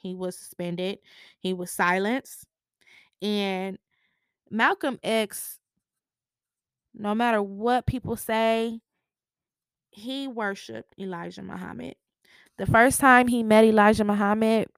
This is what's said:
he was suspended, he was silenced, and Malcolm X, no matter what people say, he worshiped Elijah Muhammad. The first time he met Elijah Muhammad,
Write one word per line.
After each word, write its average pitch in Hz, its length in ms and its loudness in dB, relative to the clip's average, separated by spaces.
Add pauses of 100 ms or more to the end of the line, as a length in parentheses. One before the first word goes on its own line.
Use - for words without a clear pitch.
he 185 140 -10
was 180 240 -8
suspended, 180 600 -8 (420)
he 185 120 -4
was 175 180 -8
silenced, 196 760 -2 (720)
and 196 580 -4 (720)
Malcolm 262 520 -2
X, - 560 -4 (1400)
no 208 200 -4
matter 226 280 0
what 208 440 -2
people 233 300 -4
say, 226 640 -2 (1080)
he 262 380 -8
worshiped 214 720 -8
Elijah 180 440 -10
Muhammad. - 540 -12 (600)
The 196 80 -6
first 233 340 6
time 247 280 6
he 240 140 -2
met 220 220 6
Elijah 214 400 6
Muhammad, 208 720 0